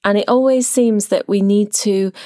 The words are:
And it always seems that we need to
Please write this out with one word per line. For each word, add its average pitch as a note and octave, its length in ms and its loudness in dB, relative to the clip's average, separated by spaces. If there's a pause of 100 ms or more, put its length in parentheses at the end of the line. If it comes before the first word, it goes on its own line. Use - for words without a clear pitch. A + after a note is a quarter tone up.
And G3+ 160 2
it - 100 -2
always B3+ 380 2
seems A3 400 0
that - 200 -2
we G3 140 0
need G3+ 320 0
to F#3+ 380 -2 (140)